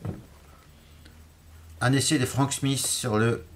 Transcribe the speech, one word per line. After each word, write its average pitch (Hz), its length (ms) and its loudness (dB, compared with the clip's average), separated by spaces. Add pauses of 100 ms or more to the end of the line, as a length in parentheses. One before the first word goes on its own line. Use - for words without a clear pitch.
(1800)
Un 123 100 2
essai 139 260 2
de 127 80 2
Frank 135 280 0
Smith 135 260 -2
sur - 380 -2
le 117 260 2 (120)